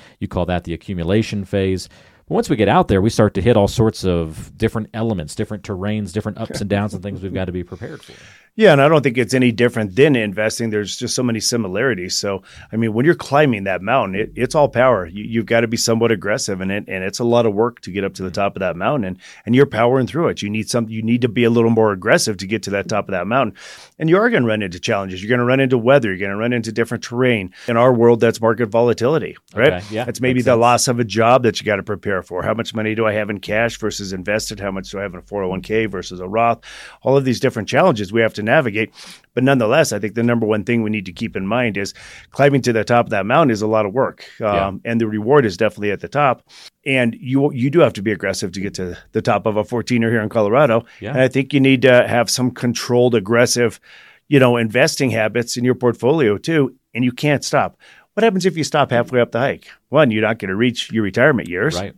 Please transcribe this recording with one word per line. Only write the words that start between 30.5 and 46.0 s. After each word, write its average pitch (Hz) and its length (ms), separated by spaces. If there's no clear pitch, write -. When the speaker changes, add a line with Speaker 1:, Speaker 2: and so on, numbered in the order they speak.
Speaker 1:
sense. 113 80
Speaker 2:
loss 120 280
of 120 100
a 120 60
job 117 400
that 107 160
you - 40
gotta 101 200
prepare 98 400
for. 90 180
How 107 120
much 110 200
money 110 220
do 113 100
I 107 60
have 107 180
in 104 80
cash 110 400
versus 101 340
invested? 104 460
How 101 140
much 95 180
do 101 80
I 98 40
have 98 120
in 90 60
a - 20
four 101 220
oh 92 60
one 92 120
K 110 240
versus 92 320
a 90 80
Roth? 117 320
All 127 140
of 139 80
these 127 140
different 113 300
challenges 127 440
we 113 80
have 113 140
to 104 140
navigate. 117 460
But 123 100
nonetheless, 135 480
I 107 60
think 98 160
the 117 80
number 117 240
one 107 180
thing 117 180
we 107 60
need 107 160
to 92 80
keep 85 240
in 95 100
mind 113 300
is 101 160
climbing 139 320
to 123 100
the 110 100
top 120 220
of 95 60
that 101 160
mountain 135 240
is 107 100
a 110 60
lot 107 180
of 98 80
work, 110 320
Speaker 1:
Yeah. 101 280
Speaker 2:
um, 98 180
and 117 120
the 117 80
reward 110 380
is 92 140
definitely 104 320
at 98 100